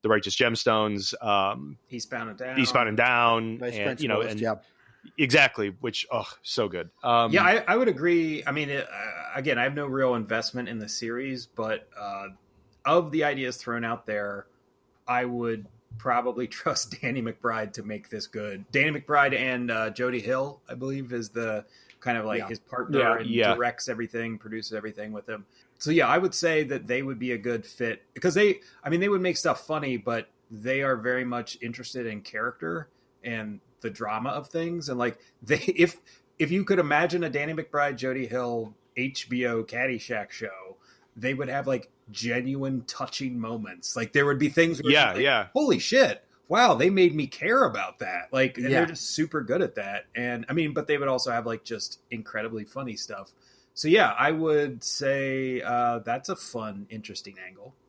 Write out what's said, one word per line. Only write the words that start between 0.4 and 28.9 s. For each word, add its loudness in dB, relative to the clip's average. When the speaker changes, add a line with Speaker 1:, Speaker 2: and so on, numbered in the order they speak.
Speaker 1:
um, 0
Speaker 2:
Eastbound -10
and -16
Down. -4
Speaker 1:
Eastbound 4
and 0
Down, 4
Speaker 3:
Vice -6
Speaker 1:
and, -2
you -2
know, 2
Speaker 3:
Principals, -2
Speaker 1:
and -4
Speaker 3:
yep. -2
Speaker 1:
exactly, 4
which, -4
oh, -2
so -2
good. -6
Um, 4
Speaker 2:
Yeah, 6
I, 4
I 4
would 4
agree. 0
I 0
mean, -2
it, -2
uh, -10
again, 0
I 0
have 0
no -4
real 2
investment -4
in -8
the -8
series, -6
but, -6
uh, -8
of 4
the 0
ideas -2
thrown -4
out -4
there, -4
I 2
would -4
probably 0
<laughs> -12
trust -2
Danny -2
McBride -4
to -12
make -10
this -8
good. -8
Danny 2
McBride 4
and, 0
uh, 0
Jody -2
Hill, -4
I -12
believe, -6
is -6
the -4
kind -2
of, -4
like, -2
Speaker 3:
Yeah. -6
Speaker 2:
his -8
partner -2
Speaker 4:
Yeah. 4
Speaker 2:
and -4
Speaker 1:
Yeah. 6
Speaker 2:
directs -2
everything, -6
produces -10
everything -8
with -12
him. -10
So, -2
yeah, 6
I 6
would 2
say 2
that -6
they 0
would -6
be -2
a -2
good -4
fit -6
because 2
they, 4
I -6
mean, 2